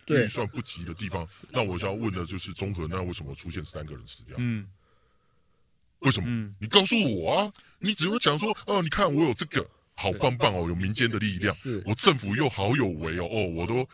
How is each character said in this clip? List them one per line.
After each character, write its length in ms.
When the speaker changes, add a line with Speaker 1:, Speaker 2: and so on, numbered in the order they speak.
Speaker 1:
对。 200
Speaker 2:
预 20
算 200
不 140
及 220
的 100
地 160
方。 180
那 140
我 160
想 100
要 60
问 180
的 120
就 120
是， 160
中 220
和 120
那 140
为 100
什 140
么 80
出 160
现 160
三 200
个 100
人 100
死 200
掉？ 120
Speaker 3:
嗯。 300
Speaker 2:
为 120
什 100
么？ 80
Speaker 3:
嗯。 300
Speaker 2:
你 80
告 180
诉 100
我 180
啊！ 180
你 140
只 140
会 120
讲 180
说 180
，“哦， 160
你 60
看 220
我 120
有 100
这 140
个， 200
好 180
棒 240
棒 180
哦， 120
有 80
民 180
间 160
的 80
力 220
量， 160
Speaker 1:
是。 300
Speaker 2:
我 100
政 200
府 200
又 120
好 280
有 100
为 340
哦， 100
哦， 200
我 160
都 280